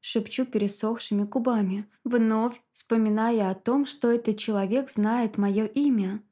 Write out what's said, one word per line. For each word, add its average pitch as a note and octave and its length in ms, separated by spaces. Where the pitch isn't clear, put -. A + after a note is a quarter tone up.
шепчу A3+ 440
пересохшими G#3 760
губами, G#3 640
вновь A3+ 580
вспоминая A3 800
о F#3+ 60
том, C4 300
что A#3+ 260
этот A#3 260
человек G#3+ 520
знает A3 480
моё G3+ 280
имя. G#3+ 560